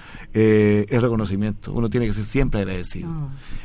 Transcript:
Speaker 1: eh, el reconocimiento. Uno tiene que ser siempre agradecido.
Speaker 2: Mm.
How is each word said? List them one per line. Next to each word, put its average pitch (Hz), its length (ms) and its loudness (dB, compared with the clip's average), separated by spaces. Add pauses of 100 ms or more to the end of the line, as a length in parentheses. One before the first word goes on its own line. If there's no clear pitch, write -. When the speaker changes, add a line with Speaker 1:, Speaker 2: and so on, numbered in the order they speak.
(340)
Speaker 1:
eh, 107 560 4
el 120 120 2
reconocimiento. 107 720 -2
Uno 113 160 0
tiene 120 160 0
que 104 80 0
ser 104 120 -4
siempre 123 340 2
agradecido. 90 500 -4
Speaker 2:
Mm. 151 200 -6 (360)